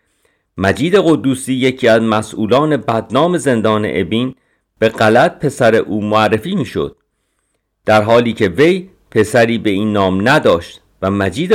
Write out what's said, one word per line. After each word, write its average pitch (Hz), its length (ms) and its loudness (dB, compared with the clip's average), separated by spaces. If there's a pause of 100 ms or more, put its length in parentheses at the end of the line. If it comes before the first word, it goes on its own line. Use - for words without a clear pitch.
(580)
مجید 98 380 0
قدوسی 139 580 0
یکی 127 340 0
از 113 140 4
مسئولان 113 760 0
بدنام 123 600 -2
زندان 110 520 0
ابین 104 460 -4 (440)
به 110 100 2
غلط 117 500 2
پسر 123 360 0
او 104 280 -2
معرفی 107 520 0
می‌شد، 87 400 -6 (920)
در 107 160 4
حالی 117 320 2
که 110 140 0
وی 165 420 0 (220)
پسری 117 460 2
به 107 120 -4
این 104 240 -2
نام 98 360 0
نداشت 120 520 0 (200)
و 95 100 -2
مجید 101 440 -2